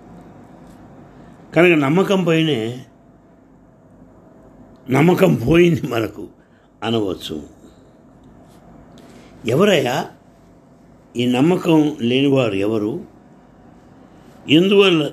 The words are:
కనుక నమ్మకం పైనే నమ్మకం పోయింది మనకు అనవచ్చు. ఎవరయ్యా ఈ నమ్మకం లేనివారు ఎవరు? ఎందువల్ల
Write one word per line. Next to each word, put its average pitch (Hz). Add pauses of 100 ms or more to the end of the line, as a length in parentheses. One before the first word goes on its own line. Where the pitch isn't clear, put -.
(1500)
కనుక 170
నమ్మకం 180
పైనే 135 (2000)
నమ్మకం 170
పోయింది 160
మనకు 110 (540)
అనవచ్చు. 95 (1900)
ఎవరయ్యా 151 (1080)
ఈ 123
నమ్మకం 151
లేనివారు 127
ఎవరు? 107 (1400)
ఎందువల్ల 180